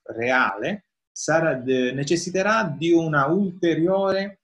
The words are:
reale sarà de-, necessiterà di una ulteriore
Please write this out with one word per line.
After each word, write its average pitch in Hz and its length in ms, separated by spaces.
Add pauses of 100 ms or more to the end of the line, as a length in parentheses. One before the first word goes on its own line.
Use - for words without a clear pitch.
reale 120 840 (240)
sarà 160 420
de-, 127 380
necessiterà 180 720
di 156 280
una 156 360
ulteriore 190 1160